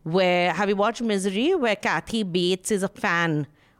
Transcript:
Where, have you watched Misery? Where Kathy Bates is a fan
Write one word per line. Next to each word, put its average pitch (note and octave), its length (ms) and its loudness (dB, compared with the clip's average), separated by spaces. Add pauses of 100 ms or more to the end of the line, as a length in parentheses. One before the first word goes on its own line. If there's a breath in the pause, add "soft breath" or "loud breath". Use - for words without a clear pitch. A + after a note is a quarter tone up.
Where, F3+ 500 2
have F#3+ 160 -2
you G3+ 80 0
watched G#3 280 0
Misery? G#3 500 0
Where A#3+ 220 0
Kathy A3+ 480 -2
Bates F3+ 480 -2
is G3+ 100 0
a G3 60 -2
fan E3+ 580 -2 (340 soft breath)